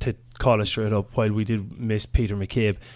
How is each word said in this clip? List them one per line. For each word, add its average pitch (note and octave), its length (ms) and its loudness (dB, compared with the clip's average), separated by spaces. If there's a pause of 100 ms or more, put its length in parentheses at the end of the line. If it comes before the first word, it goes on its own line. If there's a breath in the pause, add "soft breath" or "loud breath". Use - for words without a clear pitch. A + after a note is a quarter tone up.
to A#2+ 120 -2 (260)
call A#2 200 4
it G#2 60 0
straight G#2+ 260 0
up, G2+ 240 -2
while A2 160 2
we G#2+ 140 0
did G#2+ 340 -4
miss A2 260 -2
Peter G#2 300 0
McCabe, G2+ 400 0 (200 loud breath)